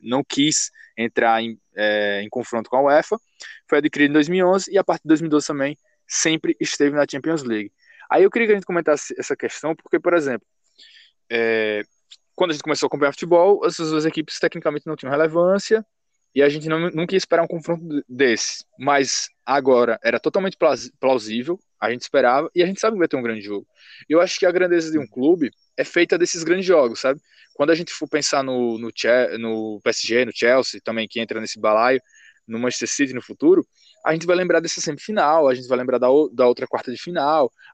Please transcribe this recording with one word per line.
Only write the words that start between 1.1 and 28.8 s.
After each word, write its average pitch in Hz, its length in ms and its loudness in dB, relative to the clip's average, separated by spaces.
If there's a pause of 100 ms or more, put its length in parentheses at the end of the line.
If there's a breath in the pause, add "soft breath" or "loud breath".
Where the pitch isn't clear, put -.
em, 113 180 -8 (160)
é, 104 460 -2
em 107 80 -12
confronto 117 400 -8
com 127 80 0
a 135 40 2
uefa, 151 380 2 (500 loud breath)
foi 151 80 4
adquirido 147 340 2
em - 20 -2
dois 151 140 4
mil 185 120 0
e 180 100 4
onze 185 220 0
e 196 60 2
a 185 60 4
partir - 200 -2
de 151 60 -12
dois 156 120 2
mil 165 60 -4
e 151 40 -2
doze 147 160 2
também 147 300 -6 (300)
sempre - 520 -2
esteve 143 360 0
na 143 140 2
Champions 147 340 -4
League. 107 280 -4 (380 soft breath)
Aí 165 140 4
eu 196 80 6
queria 233 160 0
que 214 60 4
a - 20 6
gente 196 100 -8
comentasse 160 520 -2
essa 131 180 -4
questão, 151 400 -6
porque, - 240 -2
por 170 140 2
exemplo, 139 340 -2 (840 soft breath)
é, 113 540 0 (520)
quando 180 160 0
a - 20 -2
gente 147 100 -8
começou 147 240 -2
a - 0 -
acompanhar 143 240 0
futebol, 175 540 4
essas 160 260 -2
duas 156 140 0
equipes 156 340 -4
tecnicamente 160 480 -4
não 156 80 -6
tinham 131 160 -8
relevância 175 720 2 (500)
e 135 60 4
a 143 80 6
gente 151 180 -4
não, 165 240 -2
nunca 165 220 -4
ia 190 40 2
esperar 170 260 0
um 165 40 -2
confronto 165 400 -6
de-, 147 220 -4
desse, 123 560 0 (120)
mas 139 520 0 (160)
agora 123 580 2
era 117 160 0
totalmente 190 380 -4
plaus-, 127 420 0
plausível, 127 580 -2 (220)
a 107 120 -2
gente 123 100 -8
esperava 135 520 2
e - 80 2
a 170 40 4
gente 190 160 -6
sabe 226 140 0
que 185 40 -6
vai 160 80 2
ter - 80 -2
um 131 60 -4
grande 113 200 -4
jogo. 101 240 -8 (440 loud breath)
Eu 156 100 4
acho 185 180 0
que 196 80 0
a 175 60 4
grandeza 175 400 0
de 156 80 0
um 135 80 -6
clube 143 420 0 (280)
é 139 80 -2
feita 175 320 0
desses 165 260 -2
grandes 180 220 -2
jogos, 147 340 2
sabe? 139 220 -2 (320 soft breath)
Quando 147 160 0
a 165 60 4
gente 165 180 -10
for 147 140 -10
pensar 143 360 -2
no, 123 340 -2
no 113 160 -10